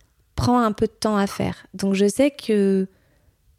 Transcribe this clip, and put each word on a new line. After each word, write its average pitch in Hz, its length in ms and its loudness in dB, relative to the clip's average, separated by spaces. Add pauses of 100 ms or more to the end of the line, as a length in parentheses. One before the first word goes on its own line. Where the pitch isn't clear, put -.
(360)
prend 247 260 2
un 220 120 0
peu 220 120 -2
de 214 60 -2
temps 214 240 -2
à 202 100 2
faire. 190 480 -6
Donc, 196 200 -2
je 196 160 2
sais 277 220 2
que 196 560 0 (720)